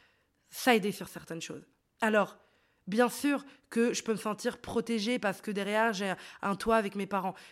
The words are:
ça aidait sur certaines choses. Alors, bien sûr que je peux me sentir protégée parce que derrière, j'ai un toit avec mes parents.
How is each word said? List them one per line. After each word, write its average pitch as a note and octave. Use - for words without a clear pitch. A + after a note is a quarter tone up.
ça -
aidait G#3
sur -
certaines E3
choses. -
Alors, G#3+
bien A3
sûr C#4
que A#3
je -
peux A3+
me G#3
sentir G#3+
protégée A#3
parce F#3+
que -
derrière, G#3
j'ai F#3+
un G3
toit A3+
avec G3+
mes G3
parents. F#3+